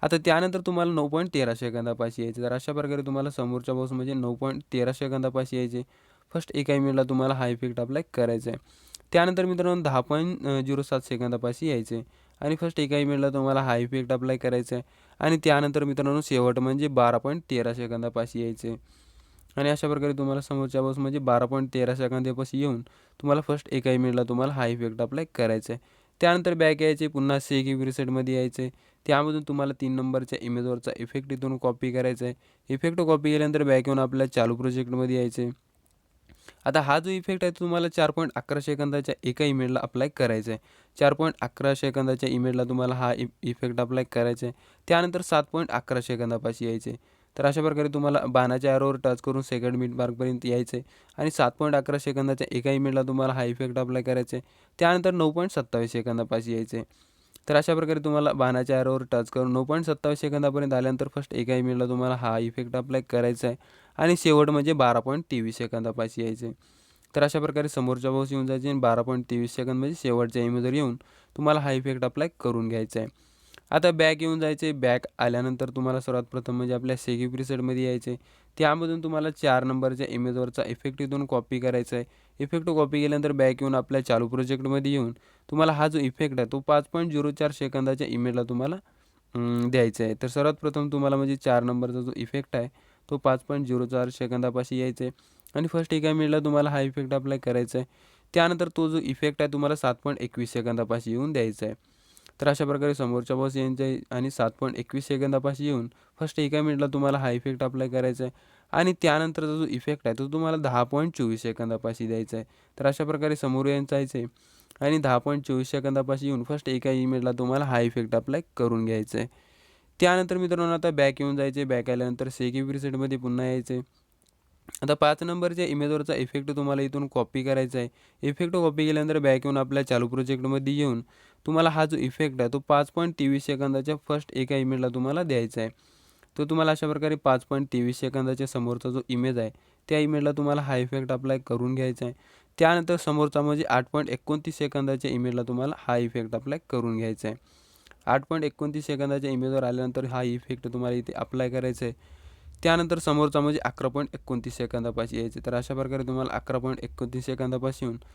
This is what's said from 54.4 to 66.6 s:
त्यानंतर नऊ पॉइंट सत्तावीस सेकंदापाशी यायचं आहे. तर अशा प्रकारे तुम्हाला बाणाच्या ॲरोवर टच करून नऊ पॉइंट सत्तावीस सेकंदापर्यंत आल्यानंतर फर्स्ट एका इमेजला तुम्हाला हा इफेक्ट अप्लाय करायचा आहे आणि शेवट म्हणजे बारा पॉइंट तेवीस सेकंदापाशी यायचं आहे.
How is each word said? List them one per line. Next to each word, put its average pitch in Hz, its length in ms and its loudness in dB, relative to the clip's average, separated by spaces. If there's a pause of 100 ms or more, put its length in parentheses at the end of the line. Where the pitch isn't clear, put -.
त्यानंतर 175 340 4
नऊ 165 180 4
पॉइंट 175 220 -2
सत्तावीस 117 400 -2
सेकंदापाशी 117 600 -2
यायचं 113 240 -4
आहे. 113 80 -6 (640)
तर 147 80 4
अशा 156 180 4
प्रकारे 160 260 0
तुम्हाला 147 320 2
बाणाच्या 127 460 2
ॲरोवर 131 240 0 (100)
टच 120 180 0
करून 127 220 0
नऊ 131 120 2
पॉइंट 156 220 0
सत्तावीस 147 340 0
सेकंदापर्यंत 143 520 0
आल्यानंतर 131 420 0
फर्स्ट - 200 -8
एका 123 220 0
इमेजला 127 300 0
तुम्हाला 127 300 0
हा 117 220 -2
इफेक्ट 117 380 -4
अप्लाय 131 260 -2
करायचा 120 460 0
आहे 123 80 -2 (420)
आणि 170 180 4
शेवट 151 340 6
म्हणजे 147 240 4
बारा 123 260 6
पॉइंट 139 300 -2
तेवीस 113 280 -2
सेकंदापाशी 113 640 -4
यायचं 113 240 -4
आहे. - 80 -8 (600)